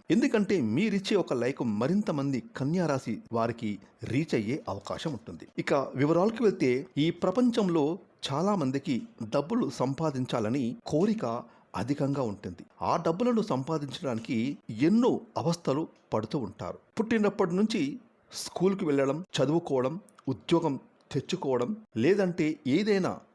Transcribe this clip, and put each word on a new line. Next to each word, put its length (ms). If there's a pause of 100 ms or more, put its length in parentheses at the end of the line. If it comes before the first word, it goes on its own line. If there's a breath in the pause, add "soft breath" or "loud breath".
(140)
ఎందుకంటే 420 (200)
మీరిచ్చే 480
ఒక 180
లైక్ 200 (200)
మరింత 280 (100)
మంది 200 (180)
కన్యా 340
రాశి 240 (220)
వారికి 320 (420 loud breath)
రీచ్ 260
అయ్యే 180 (180)
అవకాశం 440
ఉంటుంది. 280 (180)
ఇక 100 (280)
వివరాలకు 440
వెళ్తే 260 (340)
ఈ 20 (160)
ప్రపంచంలో 600 (460)
చాలా 320
మందికి 340 (400)
డబ్బులు 320 (140)
సంపాదించాలని 840 (280)
కోరిక 340 (560 loud breath)
అధికంగా 500
ఉంటుంది. 320 (280)
ఆ 40 (120)
డబ్బులను 460
సంపాదించడానికి 840 (500)
ఎన్నో 240 (300)
అవస్థలు 420 (300)
పడుతూ 240 (100)
ఉంటారు. 300 (180)
పుట్టినప్పటి 640
నుంచి 240 (460)
స్కూల్కి 580
వెళ్ళడం, 280 (200)
చదువుకోవడం, 580 (400)
ఉద్యోగం 400 (400)
తెచ్చుకోవడం, 560 (340)
లేదంటే 420 (300)
ఏదైనా 340 (240)